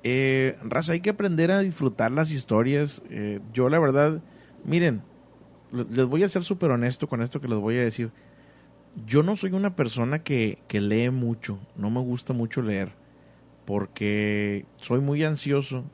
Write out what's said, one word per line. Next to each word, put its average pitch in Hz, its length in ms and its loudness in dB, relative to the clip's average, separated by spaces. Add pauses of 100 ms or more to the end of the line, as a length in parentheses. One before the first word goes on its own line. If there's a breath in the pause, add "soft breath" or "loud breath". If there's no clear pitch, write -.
Eh, 131 580 2
raza, 151 320 -2
hay 175 60 0
que 185 100 0
aprender 175 420 2
a 196 80 4
disfrutar 135 520 0
las 156 200 0
historias. 139 800 0
Eh, 104 300 -4 (120)
yo 127 180 2
la 160 100 4
verdad, 147 420 4 (420 loud breath)
miren, 156 380 2 (720)
le-, 123 140 -4
les 127 200 2
voy 151 180 2
a 196 60 2
ser 180 140 -2
súper 180 260 0
honesto 123 380 0
con 117 160 -2
esto 135 180 -6
que 131 60 -8
les 113 100 0
voy 110 200 0
a 123 60 2
decir. 113 280 -2 (920 loud breath)
Yo 135 180 4
no 196 120 2
soy 190 160 -4
una 190 240 0
persona 127 480 0
que, 117 440 0
que 107 120 -2
lee 110 300 2
mucho, 117 500 -4 (160)
no 104 140 -4
me 123 100 -2
gusta 123 320 -4
mucho 120 300 -2
leer, 98 320 -2 (720 loud breath)
porque 104 1000 -2 (120)
soy 127 240 -2
muy 143 240 0
ansioso 139 580 -2 (100)